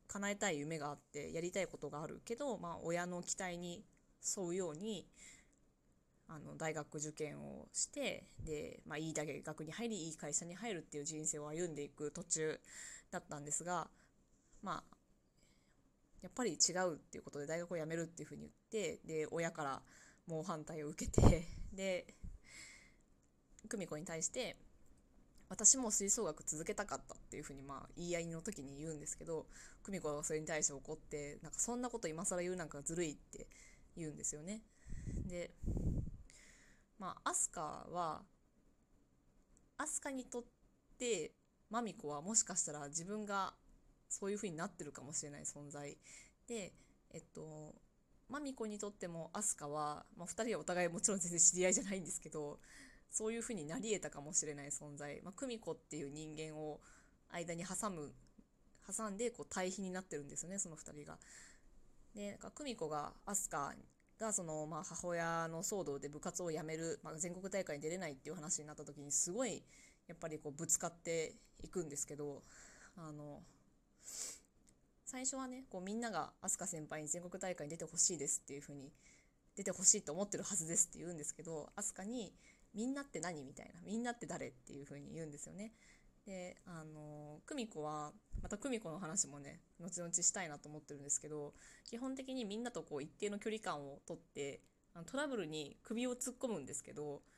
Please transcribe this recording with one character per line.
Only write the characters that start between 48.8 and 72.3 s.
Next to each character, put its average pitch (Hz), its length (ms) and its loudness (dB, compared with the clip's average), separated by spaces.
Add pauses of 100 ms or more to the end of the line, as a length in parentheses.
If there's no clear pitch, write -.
っ 208 40 -6
て 185 160 -4
も 165 240 -4
ア 208 100 0
ス - 140 4
カ 147 120 -6
は、 147 360 0 (120)
ま - 80 -8
あ、 - 20 -6
二 - 180 0
人 226 100 4
は 151 60 2
お 156 40 -6
互 175 220 6
い - 20 8
も 170 120 -2
ち - 100 8
ろ 196 60 4
ん 196 40 4
全 175 100 0
然 170 80 4
知 - 180 12
り 180 100 10
合 - 40 10
い - 40 10
じ - 60 8
ゃ - 40 2
な 196 100 2
い 190 60 2
ん 165 40 -2
で 147 60 -4
す - 100 -2
け 156 100 -10
ど、 147 300 -4 (500)
そ 214 160 2
う 220 60 4
い 233 60 0
う 226 40 0
風 233 120 -2
に 160 120 -2
な 160 120 0
り 214 140 2
得 180 100 4
た 151 80 -2
か - 100 -10
も 143 120 -6
し - 140 6
れ 151 80 -2
な 143 100 -6
い 143 60 -4
存 147 260 -4
在。 147 260 -6
ま - 80 -8
あ、 - 20 -6
ク 277 140 -4
ミ 240 120 -2
コ 165 140 -2
っ - 40 -6
て - 200 -8
い 151 80 0
う 143 60 -2
人 156 260 -6
間 156 200 -4
を 151 240 -4 (500)
間 175 240 -2
に 170 100 -2
挟 190 260 0
む、 151 220 -4 (760)
挟 220 220 -2
ん 196 80 -4
で、 233 140 2
こ 233 120 -6
う、 - 60 -10
対 185 220 2
比 190 120 -2
に 185 80 -2
な 185 100 -2
っ 190 40 -4
て - 120 -4
る 143 80 -4
ん 139 40 -12
で 147 80 -10
す - 80 -2
よ 165 60 -8
ね、 196 80 -4
そ 190 100 -2
の 156 80 -10
二 - 160 -10
人 147 120 -10
が。 156 140 -10 (960)
で、 202 160 -4
な 202 60 -6
ん - 20 -12
か、 - 120 -8
ク - 140 -8
ミ 254 120 0
コ 156 120 0
が 151 240 0 (140)
ア 202 80 2
ス - 160 4
カ 147 240 2 (440)
が、 220 140 0
そ 185 120 2
の、 156 220 0
ま 160 120 -2
あ、 156 60 -2
母 - 240 -4
親 165 400 2
の 165 140 -2
騒 196 220 2
動 143 140 0
で 147 100 -4
部 147 120 -8
活 180 220 -2
を 170 80 2
辞 156 120 2
め 160 140 -2
る、 165 260 0
ま 156 80 -6
あ、 156 60 -4
全 170 180 0
国 185 160 -6
大 190 140 2
会 156 120 -2
に 139 60 -4
出 156 80 2
れ 156 80 2
な 180 100 -2
い 147 40 -4
っ 135 40 -8
て 147 140 -8
い - 20 -2
う - 20 -4
話 160 260 0
に 151 60 -10
な 151 60 -10
っ 151 40 -14
た 151 80 -6
時 147 160 -10
に、 143 120 -6
す - 180 4
ご 240 160 2
い、 180 160 0 (440)
や 170 80 -10
っ - 40 -14
ぱ 165 100 -2
り 156 100 -2
こ 156 100 -8
う、 143 40 -4
ぶ 160 140 -2
つ - 120 8
か 185 100 0
っ 165 40 -6
て 165 420 0 (280)
い - 60 -8
く 185 160 0
ん 151 60 -6
で 147 60 -6
す - 100 -2
け 147 100 -8
ど、 143 260 -4 (540)